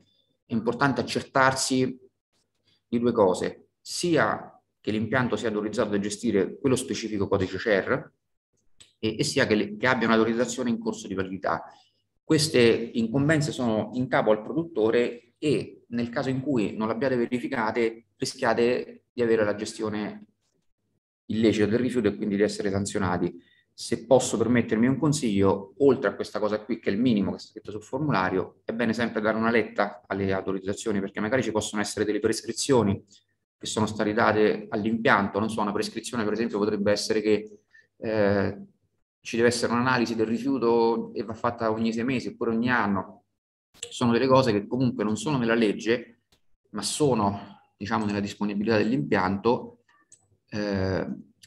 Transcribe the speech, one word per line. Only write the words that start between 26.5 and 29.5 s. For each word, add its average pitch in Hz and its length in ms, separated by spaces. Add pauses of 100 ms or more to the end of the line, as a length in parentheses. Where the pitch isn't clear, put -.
qui, - 180
che - 100
è 98 40
il 98 60
minimo 104 340
che 92 60
sta - 100
scritto - 220
sul 104 120
formulario, 95 800
è - 80
bene 117 220
sempre 113 260
dare 107 160
una 113 140
letta 107 580